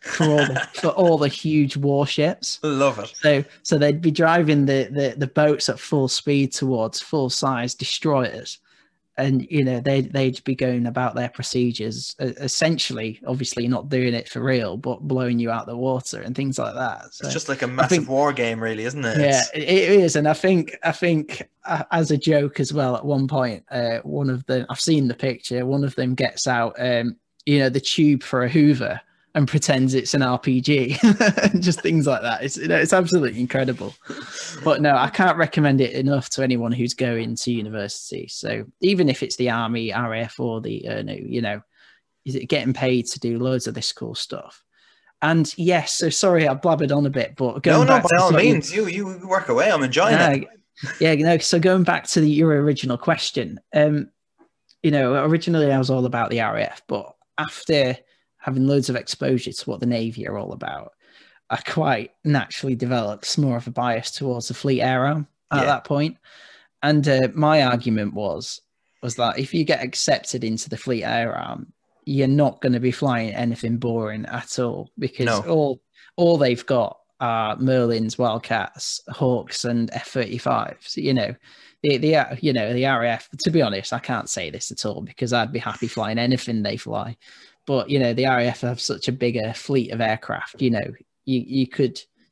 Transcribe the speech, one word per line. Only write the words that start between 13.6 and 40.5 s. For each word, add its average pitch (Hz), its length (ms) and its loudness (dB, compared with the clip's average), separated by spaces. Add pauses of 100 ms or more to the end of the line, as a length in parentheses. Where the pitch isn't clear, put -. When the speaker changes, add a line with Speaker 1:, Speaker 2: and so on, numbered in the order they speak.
Speaker 1:
not 127 220 -2
doing 127 240 2
it 113 120 -6
for 120 160 -8
real, 117 360 0
but 127 240 -6
blowing 127 360 -2
you 117 120 -2
out 113 160 -6
the 117 100 -10
water 127 460 -4
and 120 120 -10
things 139 240 -4
like 113 160 -4
that. 123 380 -8
So - 140 -12
Speaker 2:
It's 135 80 -6
just 147 160 -6
like 135 100 -6
a 135 60 0
Speaker 1:
I - 20 -4
Speaker 2:
massive 127 220 2
Speaker 1:
think 160 180 2
Speaker 2:
war 139 240 2
game, 117 260 -2
really, 113 260 -4
isn't 131 200 -6
it? 113 160 0
Speaker 1:
Yeah, 139 200 4
Speaker 2:
It's - 120 -2
Speaker 1:
it, 156 120 -6
it 180 260 4 (100)
is. 165 160 4
And 151 100 4
I 151 60 6
think, 180 500 2
I 165 100 0
think, 156 540 -2 (200)
uh, 160 240 -4
as 165 200 2
a 151 60 4
joke 147 420 2
as 143 140 -2
well, 131 240 0
at 117 80 -8
one 135 240 0
point, 127 420 -2
uh, 117 280 -2
one 143 320 -4
of 127 160 -6
them, 127 240 -2
I've 120 100 -8
seen 151 280 2
the 120 60 -2
picture, 123 520 -4
one 139 180 0
of 135 100 -4
them 127 200 -2
gets - 340 -2
out, 117 300 0
um, 120 380 -2 (280)
you 143 140 4
know, 131 100 4
the 131 120 0
tube 147 420 2
for 123 220 0
a 123 40 0
Hoover 147 500 4 (360)
and 143 140 2
pretends 131 460 2
it's 123 180 0
an 147 80 2
R 127 180 2
P 127 220 0
G, 135 380 2
<laughs> - 40 0
and 208 600 4
just 180 180 0
things 160 260 2
like 131 140 2
that. 117 240 -2
It's, 139 140 -6
you 151 100 -4
know, 165 80 2
it's 160 160 2
absolutely 165 480 2
incredible. 127 540 -2 (680)
But 147 200 2
no, 147 120 4
I 131 140 4
can't 180 300 2
recommend 147 420 4
it 127 140 0
enough 135 360 0
to 135 120 -4
anyone 120 280 0
who's 120 220 -2
going 117 440 -4
to - 140 -4
university. 107 800 -8
So 110 380 -8 (160)
even 180 260 4
if 131 140 -2
it's - 140 -6
the 123 120 -2
army, 113 420 -2
R 113 220 -4
A 110 80 -4
F, 113 180 -10
or 113 220 -4